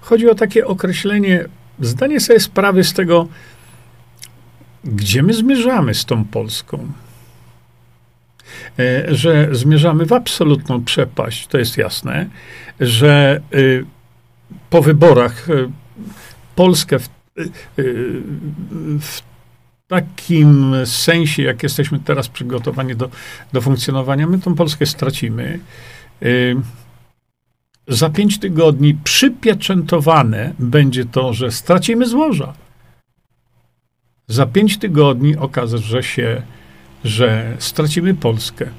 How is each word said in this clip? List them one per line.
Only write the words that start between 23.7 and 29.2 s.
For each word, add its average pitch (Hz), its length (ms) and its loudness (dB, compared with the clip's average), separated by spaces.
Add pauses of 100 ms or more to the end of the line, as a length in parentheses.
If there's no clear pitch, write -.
my 185 120 0
tą 185 160 -2
Polskę 151 320 -2
stracimy. 127 720 -6 (640)
Y, 123 340 0 (1300)
za 139 220 0
pięć 202 280 0
tygodni 151 560 2 (100)
przypieczętowane 165 1500 0